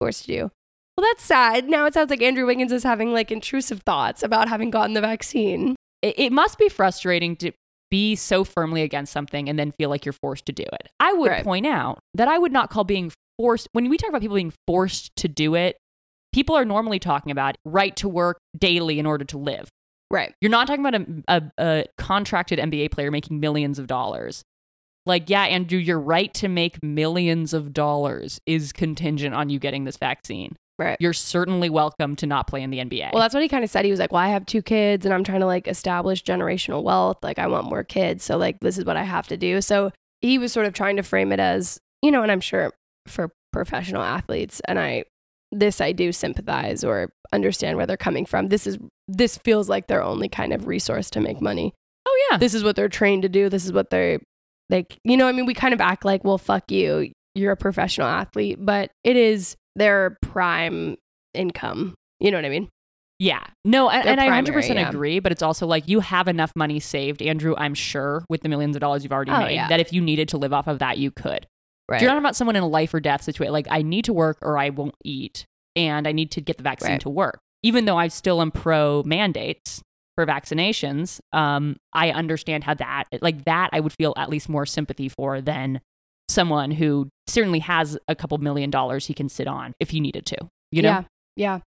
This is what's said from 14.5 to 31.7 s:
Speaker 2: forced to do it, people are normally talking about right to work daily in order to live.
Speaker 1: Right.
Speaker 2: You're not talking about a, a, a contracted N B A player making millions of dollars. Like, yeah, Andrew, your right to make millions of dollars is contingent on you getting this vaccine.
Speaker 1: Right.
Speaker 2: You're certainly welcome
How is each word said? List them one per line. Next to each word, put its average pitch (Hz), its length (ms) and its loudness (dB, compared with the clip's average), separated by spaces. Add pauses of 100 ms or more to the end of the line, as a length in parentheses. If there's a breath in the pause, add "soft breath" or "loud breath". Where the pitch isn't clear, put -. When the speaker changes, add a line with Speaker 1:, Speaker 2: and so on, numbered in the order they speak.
Speaker 2:
forced 180 520 0
to 170 100 -2
do 151 260 0
it, 175 220 2 (560)
people 277 240 4
are 269 80 4
normally 214 340 0
talking 147 320 -2
about 139 340 -2
right 190 320 2
to 202 120 -4
work 175 300 0 (200)
daily 170 400 2
in 151 80 0
order 147 200 0
to 147 120 -10
live. 143 300 -8 (420)
Speaker 1:
Right. 180 300 -2
Speaker 2:
You're 208 100 4
not 240 160 4
talking 277 200 -2
about 226 160 0
a, 160 260 -10
a, 170 140 4 (160)
a 160 260 2 (140)
contracted 190 600 -2
N 151 120 0
B 147 100 -2
A 151 80 0
player 143 220 -2
making 147 300 -4
millions 147 380 0
of 135 80 -10
dollars. 120 560 -6 (640)
Like, 175 240 0
yeah, 196 140 4
Andrew, 180 360 2
your 170 220 0
right 165 320 2
to 202 160 -4
make 170 340 0
millions 160 680 0
of 147 220 -4
dollars 147 720 -2
is 156 260 -2
contingent 151 640 -2
on 143 160 -2
you 143 80 -2
getting 139 260 -6
this 131 140 -10
vaccine. - 580 -8 (220)
Speaker 1:
Right. - 200 -2
Speaker 2:
You're 170 140 2
certainly 180 560 0
welcome 151 480 0